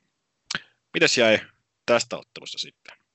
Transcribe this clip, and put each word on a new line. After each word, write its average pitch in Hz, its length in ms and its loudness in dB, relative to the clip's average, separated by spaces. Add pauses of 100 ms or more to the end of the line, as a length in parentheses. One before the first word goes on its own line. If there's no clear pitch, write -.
(960)
Mitäs 160 240 2
jäi 110 220 4 (460)
tästä 117 300 0
ottelusta - 420 -16
sitten - 380 -16 (180)